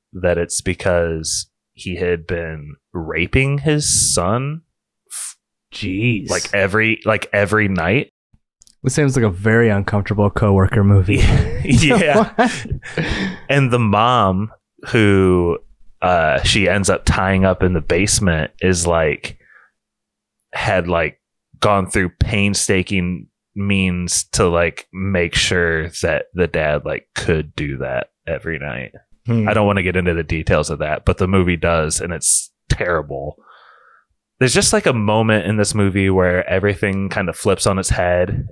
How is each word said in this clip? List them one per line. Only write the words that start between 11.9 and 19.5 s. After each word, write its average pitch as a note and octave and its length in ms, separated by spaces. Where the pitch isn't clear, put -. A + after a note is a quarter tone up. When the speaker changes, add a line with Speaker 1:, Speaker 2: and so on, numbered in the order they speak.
Speaker 2:
<laughs> - 20
What? A3 300
Speaker 1:
And C3+ 220
the B2 80
mom G#2+ 720
who, F#2+ 680
uh, D#2+ 420
she G2+ 260
ends G2 200
up F#2 160
tying F#2+ 400
up F#2 180
in F2+ 100
the E2 80
basement F2 720
is, F2 240
like, E2 540